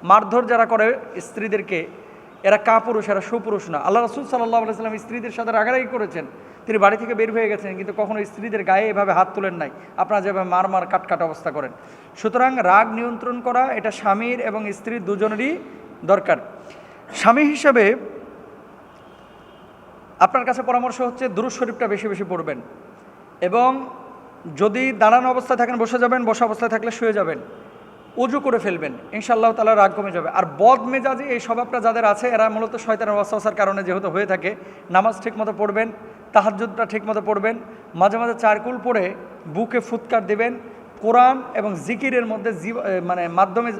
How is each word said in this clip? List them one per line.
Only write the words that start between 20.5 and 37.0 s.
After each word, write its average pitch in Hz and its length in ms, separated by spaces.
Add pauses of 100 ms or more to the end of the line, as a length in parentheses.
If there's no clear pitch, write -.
পরামর্শ 247 380
হচ্ছে, 247 280
দুরূদ 208 220
শরীফটা 233 360
বেশি 202 200
বেশি 196 220
পড়বেন, 160 320 (800)
এবং 247 480 (680)
যদি 226 340
দাঁড়ানো 226 380
অবস্থায় 247 280
থাকেন, 240 200
বসে 233 220
যাবেন, 240 260
বসা 226 200
অবস্থায় 220 260
থাকলে 220 200
শুয়ে 226 220
যাবেন, 165 260 (800)
উজু 262 220
করে 254 200
ফেলবেন, 160 340 (200)
ইনশাআল্লাহ 226 400
তাআলা 220 220
রাগ 196 200
কমে 196 160
যাবে। 165 180
আর 185 140 (140)
বদমেজাজি 247 640
এই 254 160
স্বভাবটা 240 400
যাদের 226 260
আছে, 208 220
এরা 220 220
মূলত 220 260
শয়তানের 220 380
ওয়াসওয়াসার 208 420
কারণে 196 280
যেহেতু 185 260
হয়ে 190 160
থাকে। 185 300 (340)
নামাজ 196 320
ঠিকমতো 220 360
পড়বেন, 214 340 (420)
তাহাজ্জুদটা 214 520
ঠিকমতো 214 400